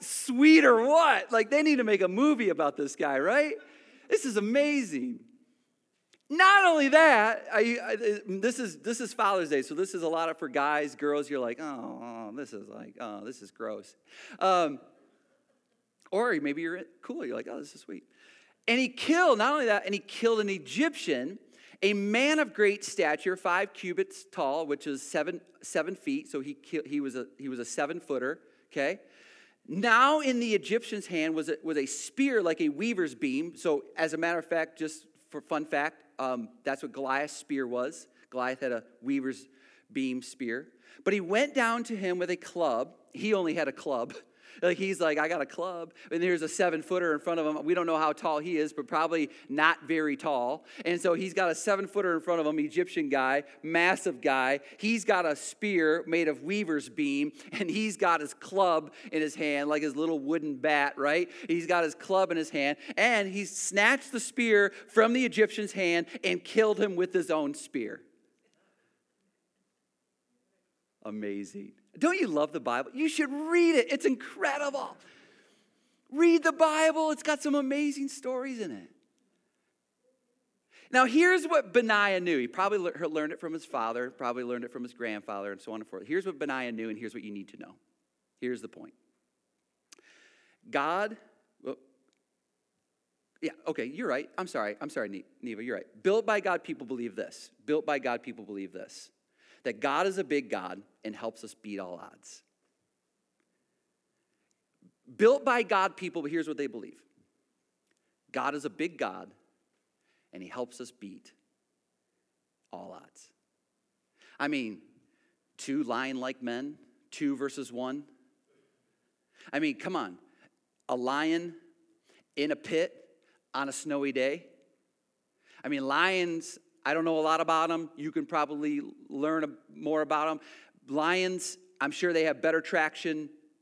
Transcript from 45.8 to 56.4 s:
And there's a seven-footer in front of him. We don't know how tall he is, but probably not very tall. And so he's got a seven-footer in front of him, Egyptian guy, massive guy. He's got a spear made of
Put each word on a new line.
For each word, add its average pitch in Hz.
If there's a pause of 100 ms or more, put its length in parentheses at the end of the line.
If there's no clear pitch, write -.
And 170
there's 175
a 156
seven-footer 170
in 147
front 170
of 160
him. 151
We 170
don't 175
know 160
how 156
tall 156
he 165
is, 151
but 131
probably 160 (220)
not 156
very 151
tall. 139 (220)
And 175
so 175
he's 175
got 185
a 160
seven-footer 196
in 156
front 170
of 151
him, 156
Egyptian 156
guy, 135 (180)
massive 170
guy. 135 (180)
He's 214
got 185
a 147
spear 165
made 165
of 139